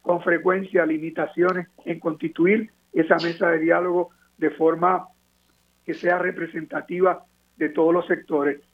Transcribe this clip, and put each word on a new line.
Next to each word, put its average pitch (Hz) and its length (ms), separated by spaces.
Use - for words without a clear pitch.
con 175 200
frecuencia 185 640
limitaciones 165 800
en 170 140
constituir 170 680
esa 165 240
mesa 170 340
de 165 80
diálogo 175 500
de 156 120
forma 165 580
que 165 80
sea 175 240
representativa 175 1040
de 156 120
todos 165 240
los 175 140
sectores. 147 520